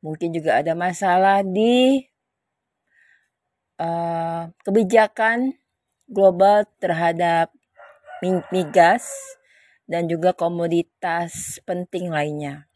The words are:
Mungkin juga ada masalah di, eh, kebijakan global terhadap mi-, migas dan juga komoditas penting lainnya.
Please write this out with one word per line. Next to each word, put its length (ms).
Mungkin 320
juga 240
ada 160
masalah 720
di, 560
eh, 600
kebijakan 880
global 560
terhadap 720
mi-, 320
migas 560
dan 240
juga 240
komoditas 1300
penting 480
lainnya. 640